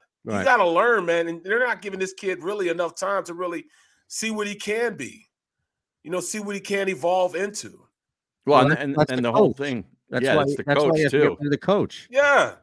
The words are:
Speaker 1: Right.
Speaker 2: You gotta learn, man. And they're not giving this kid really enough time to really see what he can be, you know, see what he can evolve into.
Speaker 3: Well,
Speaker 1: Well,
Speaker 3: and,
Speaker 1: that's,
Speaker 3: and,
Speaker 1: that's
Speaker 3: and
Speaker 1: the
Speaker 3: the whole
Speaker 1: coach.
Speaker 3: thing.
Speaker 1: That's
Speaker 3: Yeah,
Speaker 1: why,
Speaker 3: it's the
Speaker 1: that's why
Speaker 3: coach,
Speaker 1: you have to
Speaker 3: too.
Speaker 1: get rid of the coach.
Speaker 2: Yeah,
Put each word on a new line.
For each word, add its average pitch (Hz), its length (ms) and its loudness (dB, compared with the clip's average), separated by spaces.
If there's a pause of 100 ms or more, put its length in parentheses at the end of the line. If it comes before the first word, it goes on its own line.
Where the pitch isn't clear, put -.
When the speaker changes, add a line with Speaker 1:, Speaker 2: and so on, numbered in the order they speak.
(260)
Speaker 1:
Right. 110 140 -4
Speaker 2:
You - 60 -2
gotta 240 220 4
learn, 196 380 2
man. 170 220 0
And 170 160 -10
they're 208 160 -2
not 240 220 -2
giving 190 180 -10
this 190 140 -4
kid 185 300 -6
really 196 260 -4
enough 165 260 -4
time 190 300 -4
to 175 80 -12
really 170 320 -8 (420)
see - 240 -8
what 208 160 -4
he 202 80 -8
can 220 400 -4
be, 120 320 -14 (760)
you 156 80 -12
know, 180 100 -4
see 196 180 -8
what 202 160 -8
he 190 60 -8
can 196 260 -2
evolve 180 480 0
into. 190 420 -8 (680)
Speaker 3:
Well, 139 140 6
Speaker 1:
Well, - 20 -
Speaker 3:
and, 139 100 4
Speaker 1:
that's, 160 100 0
Speaker 3:
and, 143 140 -4
Speaker 1:
that's 151 160 2
Speaker 3:
and 131 80 -2
Speaker 1:
the - 40 -2
Speaker 3:
the 117 100 0
whole 135 200 6
Speaker 1:
coach. - 40 -10
Speaker 3:
thing. 135 280 -6 (240)
Speaker 1:
That's 127 140 -2
Speaker 3:
Yeah, 131 140 2
Speaker 1:
why, 143 60 4
Speaker 3:
it's 139 120 0
the 113 80 -8
Speaker 1:
that's 143 180 2
why 147 80 4
Speaker 3:
coach, 160 80 4
Speaker 1:
you 156 60 2
have 139 80 2
to 135 80 2
Speaker 3:
too. 151 120 4
Speaker 1:
get - 80 -10
rid 147 80 -6
of 143 40 0
the 143 60 2
coach. - 520 -2
Speaker 2:
Yeah, 254 540 4